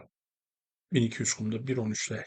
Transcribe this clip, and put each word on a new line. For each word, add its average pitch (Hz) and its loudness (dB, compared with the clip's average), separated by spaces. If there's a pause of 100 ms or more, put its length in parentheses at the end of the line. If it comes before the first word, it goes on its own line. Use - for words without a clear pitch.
(920)
bin 139 6
iki 113 0
yüz 107 0
kumda 110 -2
bir 131 0
on 110 0
üç - -4
ile 107 -4